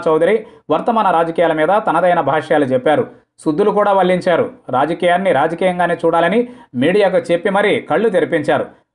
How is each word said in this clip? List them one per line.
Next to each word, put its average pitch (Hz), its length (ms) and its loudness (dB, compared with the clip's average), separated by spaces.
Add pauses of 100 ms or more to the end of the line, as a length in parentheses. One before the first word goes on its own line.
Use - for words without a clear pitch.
చౌదరి 165 280 2 (380)
వర్తమాన 214 340 0 (100)
రాజకీయాల 165 440 0
మీద 160 100 2 (160)
తనదైన 170 340 2 (100)
భాష్యాలు 147 420 0
చెప్పారు. 131 300 0 (400)
సుద్దులు 185 360 0
కూడా 202 200 2
వల్లించారు. 180 460 0 (320)
రాజకీయాన్ని 175 640 0
రాజకీయంగానే 170 640 -2
చూడాలని 170 380 2 (420)
మీడియాకు 185 380 2 (100)
చెప్పి 175 260 0
మరీ 202 160 2 (180)
కళ్ళు 208 240 0
తెరిపించారు. 147 520 0 (280)